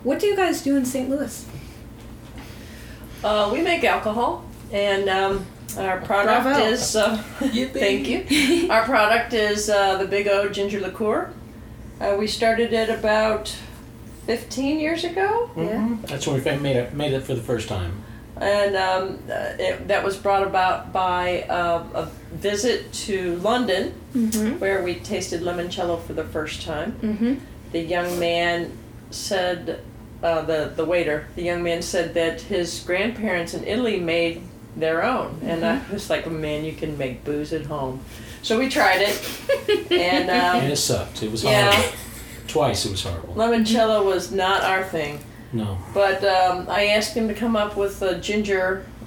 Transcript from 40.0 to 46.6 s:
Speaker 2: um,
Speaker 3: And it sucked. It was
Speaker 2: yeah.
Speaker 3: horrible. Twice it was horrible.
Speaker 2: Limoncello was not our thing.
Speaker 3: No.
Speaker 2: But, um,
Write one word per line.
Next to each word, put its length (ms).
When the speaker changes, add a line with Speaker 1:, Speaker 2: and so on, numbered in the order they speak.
Speaker 2:
um, 320
Speaker 3:
And 100
it 60
sucked. 460
It 80
was 120
Speaker 2:
yeah. 280
Speaker 3:
horrible. 260
Twice 380
it 60
was 120
horrible. 320
Speaker 2:
Limoncello 680
was 260
not 320
our 200
thing. 360
Speaker 3:
No. 240
Speaker 2:
But, 320
um, 440